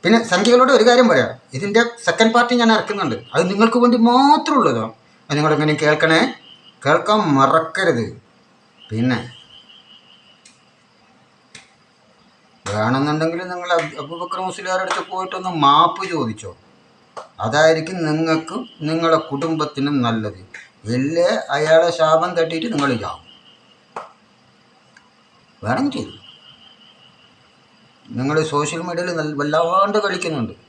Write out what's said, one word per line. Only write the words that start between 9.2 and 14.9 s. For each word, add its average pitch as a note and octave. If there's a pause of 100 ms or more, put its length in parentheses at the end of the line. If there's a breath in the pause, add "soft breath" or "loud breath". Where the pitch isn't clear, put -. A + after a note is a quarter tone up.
വേണമെന്നുണ്ടെങ്കിൽ D3
നിങ്ങൾ F3+
അബു-, D3+
അബൂബക്കർ E3+
മുസ്ലിയാരുടെ F#3
അടുത്ത് F#3+